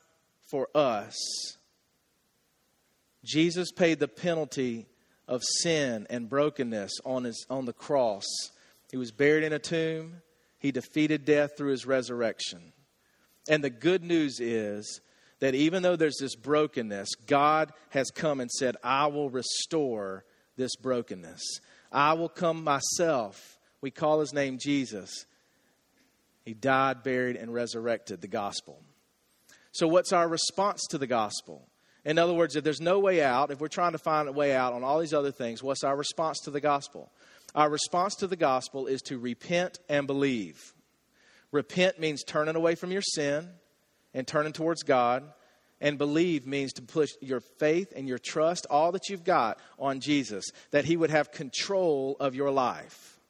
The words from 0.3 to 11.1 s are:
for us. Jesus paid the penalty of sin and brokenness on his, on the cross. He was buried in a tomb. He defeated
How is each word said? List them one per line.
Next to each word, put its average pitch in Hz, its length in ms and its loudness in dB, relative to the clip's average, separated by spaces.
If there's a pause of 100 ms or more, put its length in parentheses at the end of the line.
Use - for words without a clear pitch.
for 135 240 -4
us. 113 420 2 (2000)
Jesus 165 480 0
paid 165 260 4
the 139 100 0
penalty 135 800 -4 (400)
of 120 180 -4
sin 139 640 0
and 120 200 -6
brokenness 123 640 -2 (120)
on 131 200 -4
his, 117 260 -8
on 131 160 -6
the 117 60 -6
cross. 120 520 0 (680)
He 135 60 -8
was 123 160 -6
buried 151 320 4
in 156 80 -2
a 147 60 -2
tomb. 160 640 -4 (360)
He 139 140 -2
defeated 151 520 0